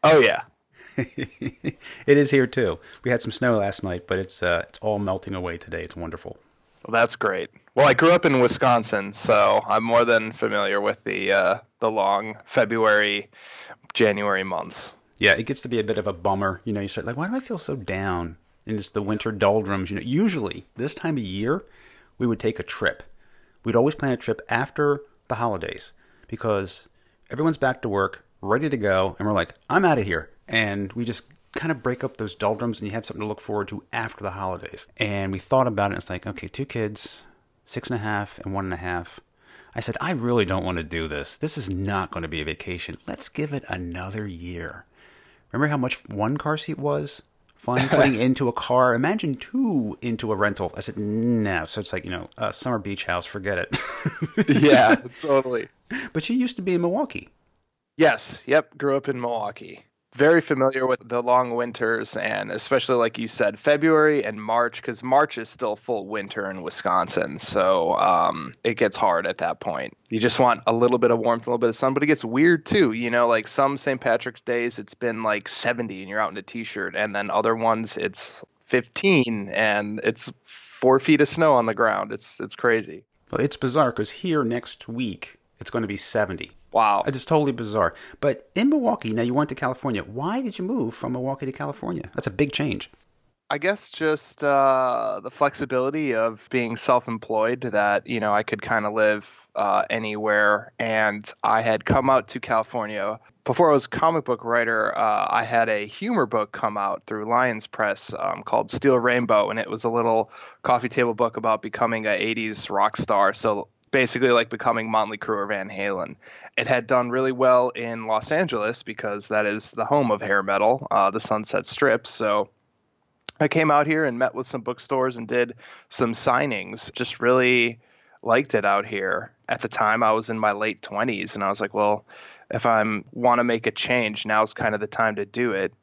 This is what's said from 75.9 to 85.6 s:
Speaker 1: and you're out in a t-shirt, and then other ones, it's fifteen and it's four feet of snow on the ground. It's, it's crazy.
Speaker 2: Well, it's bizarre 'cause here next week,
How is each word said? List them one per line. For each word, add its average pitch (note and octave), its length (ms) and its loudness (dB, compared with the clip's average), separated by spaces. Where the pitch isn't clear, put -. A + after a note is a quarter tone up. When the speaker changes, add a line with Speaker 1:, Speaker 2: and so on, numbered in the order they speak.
Speaker 1:
and F#2+ 80 -12
you're G#2 120 -4
out G#2 120 -2
in G2+ 40 -10
a G2 60 -10
t-shirt, G2 540 -8
and G#2 180 -2
then G#2+ 160 -4
other G#2+ 240 2
ones, A2+ 420 0
it's - 460 -6
fifteen B2 840 2
and G#2 520 0
it's - 300 -2
four - 520 2
feet D3 220 4
of D3 80 6
snow D#3+ 240 4
on A#2+ 140 4
the A2 80 -2
ground. G#2 380 0
It's, - 280 -12
it's G#2 160 -10
crazy. A2+ 480 0
Speaker 2:
Well, - 120 -2
it's C#3+ 160 -2
bizarre C3 340 2
'cause G#2+ 180 -4
here D#3+ 320 -2
next A#2 460 -6
week, A#2 480 -8